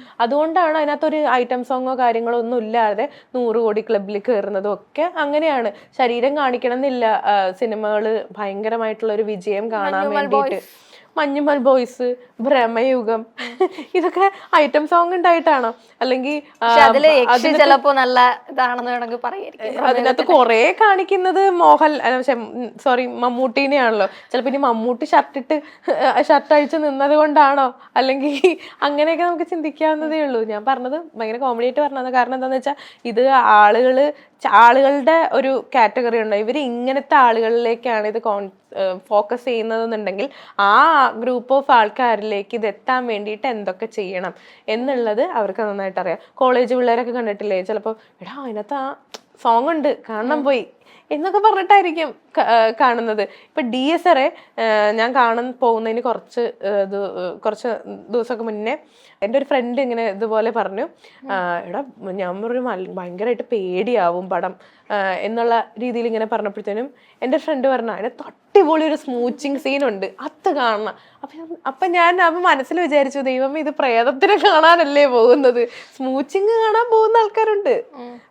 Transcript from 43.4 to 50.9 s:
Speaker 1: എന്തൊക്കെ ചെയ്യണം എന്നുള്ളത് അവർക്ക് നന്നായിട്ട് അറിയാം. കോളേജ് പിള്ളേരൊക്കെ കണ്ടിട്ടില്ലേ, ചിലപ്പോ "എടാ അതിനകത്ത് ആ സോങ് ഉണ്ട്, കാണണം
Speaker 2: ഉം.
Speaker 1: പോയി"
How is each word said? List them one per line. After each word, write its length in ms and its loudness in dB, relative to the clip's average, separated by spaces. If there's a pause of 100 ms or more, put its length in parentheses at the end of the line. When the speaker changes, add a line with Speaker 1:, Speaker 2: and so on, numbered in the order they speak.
Speaker 1:
എന്തൊക്കെ 380 -6
ചെയ്യണം 480 -8 (340)
എന്നുള്ളത് 540 -2
അവർക്ക് 400 -2
നന്നായിട്ട് 380 -6
അറിയാം. 180 -4 (180)
കോളേജ് 400 2
പിള്ളേരൊക്കെ 360 0
കണ്ടിട്ടില്ലേ, 500 -4
ചിലപ്പോ 340 -6 (260)
"എടാ 220 -16
അതിനകത്ത് 300 -10
ആ 220 -6 (460)
സോങ് 260 2
ഉണ്ട്, 300 0 (120)
കാണണം 280 -4
Speaker 2:
ഉം. 60 -4
Speaker 1:
പോയി" 240 0 (440)